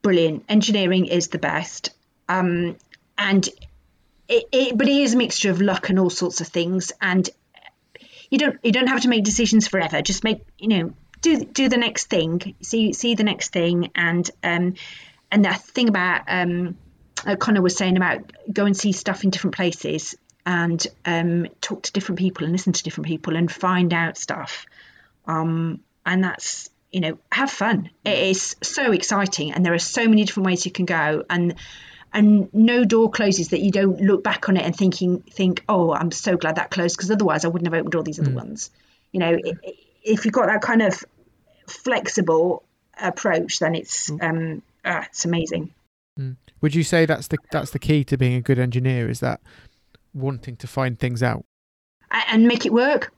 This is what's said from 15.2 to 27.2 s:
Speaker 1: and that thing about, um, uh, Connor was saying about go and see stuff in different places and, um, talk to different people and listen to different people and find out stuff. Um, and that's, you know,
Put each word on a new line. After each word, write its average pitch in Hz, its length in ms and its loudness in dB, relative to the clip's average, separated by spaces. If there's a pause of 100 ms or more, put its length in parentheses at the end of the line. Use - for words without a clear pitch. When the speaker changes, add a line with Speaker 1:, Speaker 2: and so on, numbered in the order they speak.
Speaker 1:
and 202 140 6
that 175 160 -2
thing 247 280 0
about, 180 380 0
um, 175 500 -2 (480)
uh, 202 100 0
Connor 202 260 2
was 180 140 2
saying 185 220 2
about 180 340 -2 (200)
go 202 140 0
and 196 120 2
see 202 140 0
stuff 190 320 -4
in 190 60 4
different 185 260 -4
places 160 600 -4 (300)
and, 170 400 0 (200)
um, 170 420 0 (120)
talk - 240 -8
to - 80 -8
different 185 280 -4
people 180 240 -2
and 160 100 -2
listen 185 180 0
to - 120 -4
different 156 240 -8
people 160 280 -4
and 170 160 0
find 180 420 0
out 165 240 -2
stuff. - 480 -10 (600)
Um, 165 560 -4 (240)
and 185 180 0
that's, - 460 -8 (220)
you 185 100 -4
know, 156 160 -4 (140)